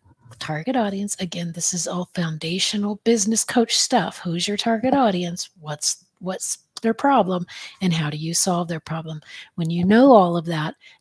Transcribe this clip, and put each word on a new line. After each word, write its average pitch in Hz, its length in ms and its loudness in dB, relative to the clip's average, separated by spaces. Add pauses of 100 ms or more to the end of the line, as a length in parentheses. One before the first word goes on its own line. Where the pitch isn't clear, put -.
(380)
target 160 380 -6
audience. 202 440 -2
Again, 175 320 -6
this 170 220 -4
is 170 120 -4
all 180 280 -6
foundational 180 920 -2
business 226 400 2
coach - 320 0
stuff. - 420 0
Who's 175 300 -4
your 208 80 -2
target 233 380 0
audience? 180 560 0 (100)
What's, - 440 -6 (160)
what's - 380 -8 (220)
their 226 140 0
problem? 190 500 2 (360)
And 185 120 2
how 160 160 0
do 147 80 -4
you 160 180 -6
solve 175 340 0
their 165 100 -6
problem? 160 420 -10 (360)
When 165 120 -2
you 175 160 -2
know 233 280 8
all 180 240 8
of 165 100 -4
that, 160 300 -4 (240)